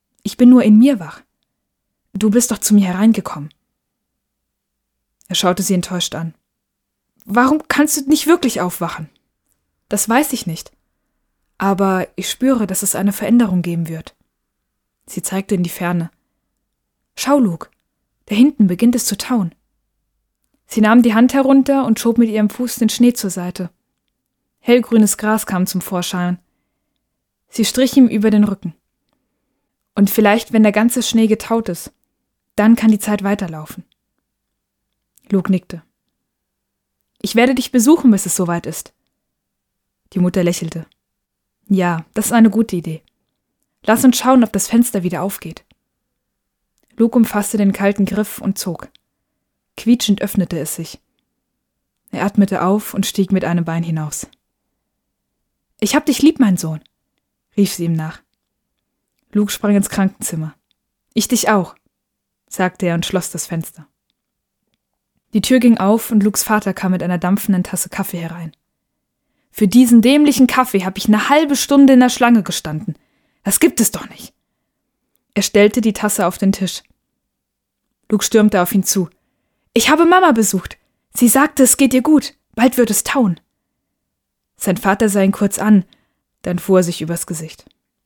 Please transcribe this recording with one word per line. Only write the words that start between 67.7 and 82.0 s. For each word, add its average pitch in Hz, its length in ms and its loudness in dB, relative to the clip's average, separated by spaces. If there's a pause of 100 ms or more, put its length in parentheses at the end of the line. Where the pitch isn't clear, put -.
Kaffee - 300 -8
herein. 165 340 -12 (1000)
"Für 208 160 -2
diesen 233 360 6
dämlichen 269 440 4
Kaffee 240 380 0
hab 190 120 -8
ich - 120 -8
eine 208 200 2
halbe 294 280 2
Stunde 277 380 6
in 247 60 8
der 254 80 6
Schlange 240 340 2
gestanden. 156 540 -8 (460)
Das - 180 -2
gibt - 200 2
es 220 100 0
doch - 180 -10
nicht." - 240 -20 (1040)
Er 202 80 -2
stellte 208 380 2
die 220 120 0
Tasse 202 340 -4
auf 180 120 -4
den 196 140 0
Tisch. - 300 -6 (1300)
Luke 208 160 0
stürmte 214 380 2
auf 175 100 -4
ihn 190 120 0
zu. 185 240 -4 (640)
"Ich 226 180 2
habe 311 140 4
Mama 349 280 4
besucht. 220 460 -2 (380)
Sie 240 120 4
sagte, 277 360 2
es - 120 2
geht 262 180 2
ihr 254 80 2